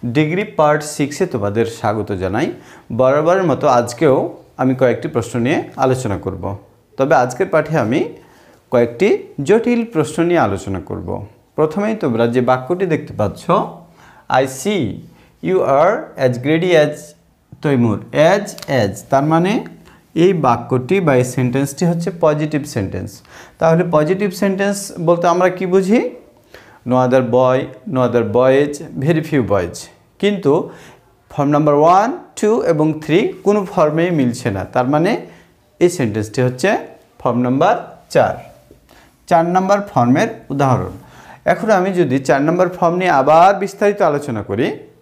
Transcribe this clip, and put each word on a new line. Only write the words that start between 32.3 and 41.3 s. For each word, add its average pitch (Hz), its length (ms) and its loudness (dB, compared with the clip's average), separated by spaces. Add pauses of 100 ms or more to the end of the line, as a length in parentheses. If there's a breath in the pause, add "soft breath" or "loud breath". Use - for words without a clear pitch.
টু 220 260 0
এবং 156 380 0
থ্রি 202 320 0 (120)
কোনো 202 220 2
ফর্মেই 165 440 0
মিলছে 123 400 -2
না, 95 140 -4
তার 127 240 -2
মানে 160 380 0 (540 loud breath)
এই 175 80 4
সেন্টেন্সটি 110 540 -2
হচ্ছে 127 340 0 (420)
ফর্ম 120 200 -2
নাম্বার 135 720 0
চার, - 420 0 (760 soft breath)
চার 170 200 2
নাম্বার 190 360 0
ফর্মের 143 460 2 (220)
উদাহরণ। 131 400 0 (540 loud breath)